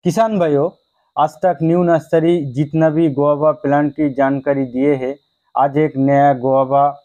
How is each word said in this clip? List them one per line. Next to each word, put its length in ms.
किसान 340
भाइयों, 300
आज 180
तक 280
न्यू 200
नर्सरी 520
जितना 380
भी 200
गुआवा 420
प्लांट 400
की 220
जानकारी 500
दिए 300
हैं, 200
आज 240
एक 200
नया 360
गुआवा 520